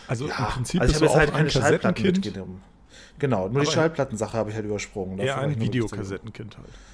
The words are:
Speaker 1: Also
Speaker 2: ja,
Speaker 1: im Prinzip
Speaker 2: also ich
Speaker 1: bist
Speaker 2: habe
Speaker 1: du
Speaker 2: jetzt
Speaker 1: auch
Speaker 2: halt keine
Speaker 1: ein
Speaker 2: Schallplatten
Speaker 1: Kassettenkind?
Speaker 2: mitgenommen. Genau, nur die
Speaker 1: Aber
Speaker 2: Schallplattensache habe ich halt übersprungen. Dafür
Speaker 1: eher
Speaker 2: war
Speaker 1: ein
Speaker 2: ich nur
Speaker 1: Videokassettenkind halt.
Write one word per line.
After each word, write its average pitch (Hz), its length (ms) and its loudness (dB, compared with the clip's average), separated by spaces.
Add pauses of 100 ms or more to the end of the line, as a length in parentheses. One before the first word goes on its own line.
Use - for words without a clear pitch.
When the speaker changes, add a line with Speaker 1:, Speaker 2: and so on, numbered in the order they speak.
Speaker 1:
Also 123 180 -2
Speaker 2:
ja, - 100 -4
Speaker 1:
im 127 100 -2
Prinzip 127 340 -2
Speaker 2:
also 147 140 4
ich 156 60 0
Speaker 1:
bist - 0 -
Speaker 2:
habe - 0 -
Speaker 1:
du 156 40 6
Speaker 2:
jetzt 151 100 6
Speaker 1:
auch 147 60 6
Speaker 2:
halt 151 100 6
keine 147 140 2
Speaker 1:
ein 147 60 2
Speaker 2:
Schallplatten 139 440 2
Speaker 1:
Kassettenkind? 185 300 2
Speaker 2:
mitgenommen. 95 380 -10 (580)
Genau, 123 220 2
nur 95 80 -2 (100)
die 147 80 2
Speaker 1:
Aber - 20 0
Speaker 2:
Schallplattensache 139 680 0
habe 107 140 0
ich 110 60 -8
halt 110 80 -4
übersprungen. 98 520 -6
Dafür 127 140 -2
Speaker 1:
eher 135 60 -4
Speaker 2:
war 135 80 -4
Speaker 1:
ein 151 80 0
Speaker 2:
ich 135 60 -2
nur 117 80 0
Speaker 1:
Videokassettenkind 107 920 -4
halt. - 100 -18 (260)